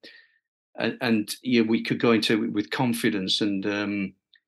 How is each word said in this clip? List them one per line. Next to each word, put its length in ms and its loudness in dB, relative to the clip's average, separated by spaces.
and, 200 -2
and, 440 0
yeah, 180 4
we 220 2
could 160 -2
go 120 4
into 320 2
it 100 -4
with 180 -4
confidence. 680 0
And, 260 -2
um, 460 -4